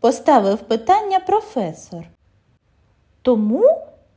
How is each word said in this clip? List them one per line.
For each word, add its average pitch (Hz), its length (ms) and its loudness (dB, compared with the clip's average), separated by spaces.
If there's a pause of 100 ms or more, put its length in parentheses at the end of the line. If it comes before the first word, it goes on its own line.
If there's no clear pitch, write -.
поставив 220 580 2
питання 381 640 -2
професор. 220 840 -6 (1160)
«Тому», — 254 600 2 (340)